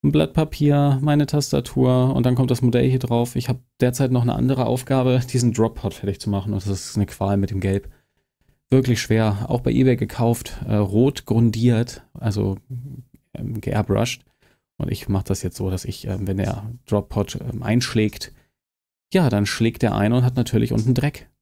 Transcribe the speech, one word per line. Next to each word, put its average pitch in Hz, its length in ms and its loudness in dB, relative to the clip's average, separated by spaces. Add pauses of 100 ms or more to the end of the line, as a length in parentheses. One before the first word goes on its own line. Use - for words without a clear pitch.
Ein 143 100 2
Blatt - 220 0
Papier, 143 640 2
meine 147 240 2
Tastatur 127 880 0
und 123 120 2
dann 123 80 2
kommt 127 160 0
das 120 100 0
Modell 123 280 2
hier 127 100 2
drauf. 120 380 -2
Ich 120 120 -4
hab 127 80 -2 (240)
derzeit 123 300 2
noch 123 120 2
eine 123 120 2
andere 127 320 0
Aufgabe, 127 540 2 (120)
diesen 120 200 2
Drop-Pod 110 420 -2
fertig 98 260 -6
zu - 80 -6
machen. 101 240 -2
Und 98 140 -4
das 98 140 -2 (100)
ist - 60 -6
eine 101 100 2
Qual 101 320 -2
mit 98 120 0
dem 98 100 -4
Gelb. 98 300 -2 (800)
Wirklich 131 300 4
schwer. 110 480 0
Auch 120 120 0
bei 135 120 -2
eBay 127 240 4
gekauft, 117 720 -2
äh, 107 60 0
rot 107 500 2
grundiert, 113 880 0
also, 101 460 -2 (760)
ähm, - 300 -8
geairbrushed. 104 600 -2 (540)
Und - 140 -6
ich - 180 -6
mach 98 140 0
das - 200 -4
jetzt 90 140 -8
so, 95 140 -4
dass 92 160 -6
ich, - 200 -10
ähm, 95 200 -6
wenn 98 100 -2
der 98 340 -4 (140)
Drop-Pod, - 560 -2
ähm, 123 220 -8
einschlägt, 113 720 0 (800)
ja, 170 160 4
dann 101 160 2
schlägt - 360 0
der 117 120 2
ein 104 180 2
und 123 120 4
hat 127 120 0
natürlich 117 360 0
unten 113 200 0
Dreck. - 380 -2 (120)